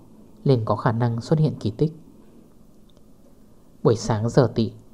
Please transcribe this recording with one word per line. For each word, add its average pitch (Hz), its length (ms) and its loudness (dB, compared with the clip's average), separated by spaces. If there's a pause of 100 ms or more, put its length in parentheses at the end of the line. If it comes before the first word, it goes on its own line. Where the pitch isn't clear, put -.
(440)
liền 123 200 2
có 107 120 -2
khả 127 160 0
năng 117 280 -2
xuất 156 180 0
hiện 156 220 0
kỳ 107 100 -4
tích. 156 220 -2 (1900)
Buổi 120 140 2
sáng 113 320 -4
giờ 120 260 2
tỵ, 110 180 -2 (220)